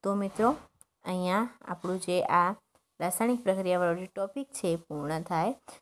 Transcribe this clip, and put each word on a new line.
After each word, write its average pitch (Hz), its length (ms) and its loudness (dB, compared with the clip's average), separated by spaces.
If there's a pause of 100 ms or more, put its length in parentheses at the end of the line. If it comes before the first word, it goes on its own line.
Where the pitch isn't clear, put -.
તો 196 100 2
મિત્રો, 202 340 2 (560)
અહીંયા 185 440 0 (200)
આપણું 185 320 -4
જે 180 220 0
આ 175 280 4 (500)
રાસાયણિક 226 420 0
પ્રક્રિયાવાળો 180 520 2
જે 180 120 -6
ટોપિક 196 400 -6
છે - 220 -4
એ 165 80 2
પૂર્ણ 156 460 -4
થાય 175 300 0 (300)